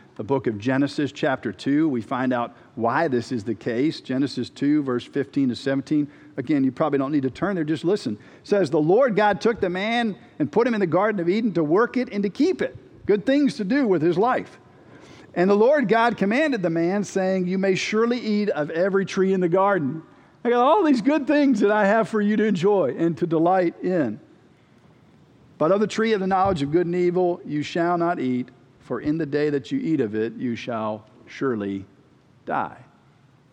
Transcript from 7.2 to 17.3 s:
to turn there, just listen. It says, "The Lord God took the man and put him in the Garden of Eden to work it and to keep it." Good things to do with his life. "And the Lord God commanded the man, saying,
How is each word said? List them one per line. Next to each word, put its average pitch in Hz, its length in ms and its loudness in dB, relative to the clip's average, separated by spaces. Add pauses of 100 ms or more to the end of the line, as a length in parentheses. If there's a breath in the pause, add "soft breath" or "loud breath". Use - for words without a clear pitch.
to 131 80 -2
turn 196 240 -4
there, 165 100 -4
just 151 200 -4
listen. 165 300 -2
It - 340 -18
says, 196 200 2
"The 156 120 0
Lord 196 360 4
God 208 240 2
took 220 200 0
the 190 100 -2
man 214 460 -2 (220 loud breath)
and 151 140 -2
put 233 140 4
him 240 80 0
in 208 60 -2
the 196 60 2
Garden 190 360 0
of 170 80 -2
Eden 214 240 0
to 165 100 2
work 202 320 2
it 247 160 -2
and 202 100 -2
to 208 60 0
keep 294 320 0
it." - 160 -6 (300)
Good 202 180 2
things 277 320 2
to 214 80 -4
do 247 240 2
with 175 140 2
his 170 160 2
life. 196 400 0 (760 loud breath)
"And 180 140 2
the 202 80 6
Lord 247 320 4
God 226 300 2
commanded 240 420 0
the 175 80 -2
man, 170 340 0
saying, 190 440 -2